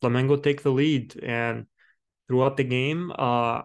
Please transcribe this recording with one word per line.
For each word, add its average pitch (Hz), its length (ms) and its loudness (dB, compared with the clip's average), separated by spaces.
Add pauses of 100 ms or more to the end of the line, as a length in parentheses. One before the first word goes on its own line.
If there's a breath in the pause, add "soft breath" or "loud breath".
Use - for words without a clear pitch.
Flamengo 131 400 2
take 143 220 0
the 139 80 2
lead. 139 500 0
And 117 440 -4 (640 soft breath)
throughout 131 300 2
the 139 60 2
game, 135 480 -2
uh, 120 540 0